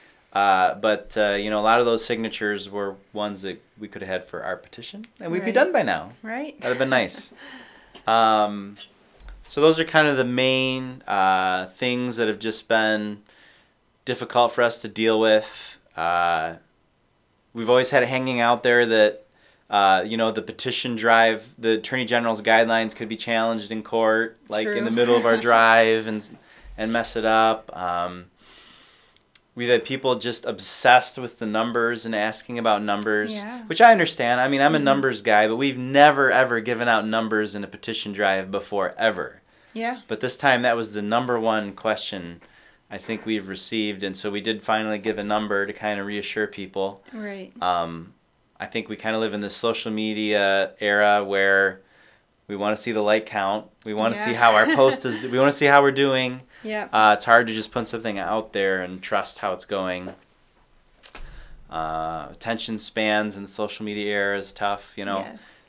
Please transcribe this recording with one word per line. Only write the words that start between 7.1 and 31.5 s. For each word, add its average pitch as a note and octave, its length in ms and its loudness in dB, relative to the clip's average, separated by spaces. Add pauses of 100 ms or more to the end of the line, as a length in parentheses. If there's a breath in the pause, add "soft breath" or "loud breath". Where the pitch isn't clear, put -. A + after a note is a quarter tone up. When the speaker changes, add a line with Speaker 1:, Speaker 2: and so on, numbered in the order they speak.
Speaker 2:
<laughs> - 40 -20 (640 loud breath)
Speaker 1:
Um, G#2+ 680 0 (720)
so - 140 -6
those D#3+ 180 6
are E3 60 0
kind D#3 240 2
of C#3 80 0
the C3 80 2
main, C3 840 -2
uh, F#2 600 0 (100)
things B2 400 -4
that A#2 100 -2
have G#2+ 140 -4
just A2 260 -8
been G#2+ 560 -2 (840 soft breath)
difficult A#2+ 480 0
for B2+ 100 0
us A#2 200 0
to A2+ 60 -10
deal A2 320 2
with. G#2+ 560 0 (200)
Uh, E2+ 580 -2 (1000)
we've A#2 180 -4
always B2+ 200 4
had C3+ 120 4
it A#2+ 60 0
hanging B2+ 320 -2
out A#2 240 2
there A#2+ 220 4
that, G#2+ 360 4 (480 soft breath)
uh, F#2+ 340 4
you A2+ 120 -6
know, A2 160 0
the G#2+ 100 -6
petition A#2+ 540 -8
drive, A2+ 500 4 (120)
the A2+ 160 2
Attorney B2 300 -4
General's A2+ 380 0
guidelines A2+ 540 2
could A2 120 -10
be A2 80 -8
challenged A2+ 540 -4
in A2 140 -8
court, A2+ 520 0 (120)
like, A2 180 -4
in G#2+ 180 -4
the A2+ 60 -2
Speaker 2:
True. A#2 60 -2
Speaker 1:
middle A#2+ 200 4
of A#2 80 2
our A#2 120 4
Speaker 2:
<laughs> A2+ 120 -2
Speaker 1:
drive A2+ 600 6
and, G#2+ 180 -8 (500 soft breath)
and A2 160 -6
mess A#2 220 -4
it A2 100 -4
up. A2 520 2
Um, F2+ 480 -6 (1300 soft breath)
we've A#2+ 140 -4
had A#2 160 4
people C3 300 -2
just A#2 320 -6
obsessed B2 720 2
with B2 200 -10
the A#2 80 -8
numbers A#2 600 -2